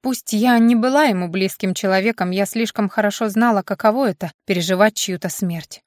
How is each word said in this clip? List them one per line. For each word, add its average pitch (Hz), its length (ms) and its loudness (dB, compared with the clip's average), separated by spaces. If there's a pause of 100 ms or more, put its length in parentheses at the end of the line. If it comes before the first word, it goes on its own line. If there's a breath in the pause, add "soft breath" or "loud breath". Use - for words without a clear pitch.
Пусть - 320 -6
я 233 260 4
не 233 160 6
была 262 300 2
ему 180 220 0
близким 190 460 -2
человеком, 190 580 0
я 190 140 0
слишком 214 440 -2
хорошо 208 400 -2
знала, 220 320 2
каково 220 480 0
это — 170 220 -6 (140)
переживать 185 500 2
чью-то 180 340 -6
смерть. 170 580 -6